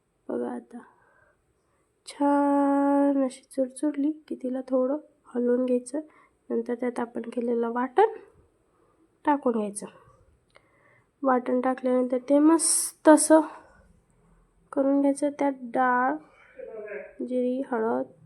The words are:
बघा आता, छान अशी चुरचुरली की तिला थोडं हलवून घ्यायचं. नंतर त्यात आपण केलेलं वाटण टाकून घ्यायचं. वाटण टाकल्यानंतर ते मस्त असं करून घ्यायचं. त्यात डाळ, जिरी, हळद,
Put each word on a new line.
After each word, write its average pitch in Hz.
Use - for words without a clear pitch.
बघा 240
आता, 240
छान 285
अशी 254
चुरचुरली 285
की 247
तिला 254
थोडं 262
हलवून 247
घ्यायचं. 247
नंतर 240
त्यात 247
आपण 233
केलेलं 233
वाटण 262
टाकून 277
घ्यायचं. 208
वाटण 254
टाकल्यानंतर 254
ते 285
मस्त -
असं 311
करून 277
घ्यायचं. 277
त्यात 285
डाळ, 254
जिरी, 254
हळद, 240